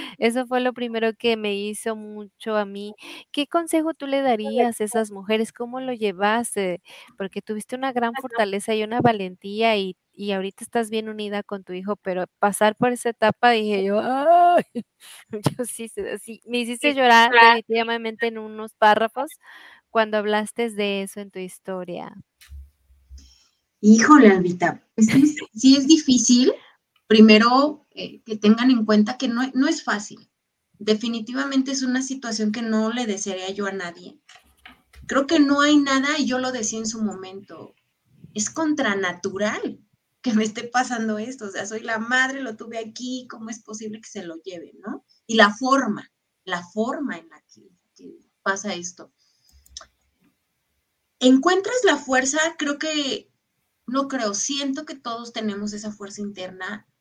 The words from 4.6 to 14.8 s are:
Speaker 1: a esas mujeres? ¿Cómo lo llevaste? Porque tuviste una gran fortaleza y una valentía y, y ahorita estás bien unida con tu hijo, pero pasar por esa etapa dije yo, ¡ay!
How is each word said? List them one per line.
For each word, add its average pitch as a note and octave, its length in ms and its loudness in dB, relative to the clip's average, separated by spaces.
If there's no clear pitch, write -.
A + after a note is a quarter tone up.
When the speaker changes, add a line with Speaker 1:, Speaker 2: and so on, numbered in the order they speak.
Speaker 1:
a G#3+ 40 -4
esas G#3+ 280 -2
mujeres? G#3+ 400 -2
¿Cómo A#3+ 280 -10
lo C4 140 -6
llevaste? G3+ 880 -2
Porque G3 240 -10
tuviste G#3+ 340 -10
una C4 160 -4
gran A#3 260 -2
fortaleza A3+ 560 -4
y G#3+ 100 -2
una A3+ 180 -4
valentía G#3 760 0
y, F#3+ 180 -4
y G3+ 180 -6
ahorita F#3+ 320 -6
estás A3+ 260 -4
bien A3 200 -6
unida G#3 340 -6
con G3 200 -12
tu F3+ 100 -12
hijo, F#3+ 220 -6
pero F3+ 300 -4
pasar G#3 360 2
por B3 160 0
esa A#3+ 180 -4
etapa A3+ 420 2
dije G#3+ 320 0
yo, G3+ 180 0
¡ay! E4 640 4